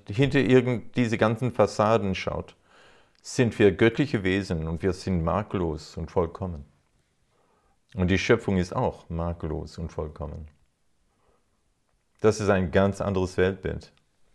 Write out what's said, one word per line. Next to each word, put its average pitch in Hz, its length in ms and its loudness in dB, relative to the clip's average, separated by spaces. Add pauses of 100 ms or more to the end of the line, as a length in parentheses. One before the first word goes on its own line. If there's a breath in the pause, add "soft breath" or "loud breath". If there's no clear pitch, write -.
hinter 135 300 2
irgend-, 127 560 2
diese 117 220 0
ganzen 113 360 0
Fassaden 104 600 2
schaut, - 440 -8 (640 soft breath)
sind - 360 0
wir 101 140 8
göttliche 113 520 2
Wesen 92 440 0
und 82 160 -6
wir 95 80 2
sind 87 320 -2
makellos 85 720 -4
und 82 160 -10
vollkommen. 85 540 -4 (1300)
Und 90 140 2
die 95 80 4
Schöpfung 101 400 2
ist 90 180 -2
auch 117 340 -4
makellos 82 680 -6
und 85 140 -10
vollkommen. 78 580 -12 (1700)
Das 104 200 2
ist 101 100 2
ein 92 220 2
ganz 98 300 2
anderes 92 360 -2
Weltbild 90 540 -2 (440)